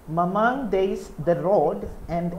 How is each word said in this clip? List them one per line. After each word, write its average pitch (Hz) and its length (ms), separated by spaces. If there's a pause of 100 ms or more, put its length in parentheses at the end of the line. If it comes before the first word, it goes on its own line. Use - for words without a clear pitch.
Mamang 208 640
Dei's 196 380 (140)
The 170 120
Road 190 520 (200)
and 170 320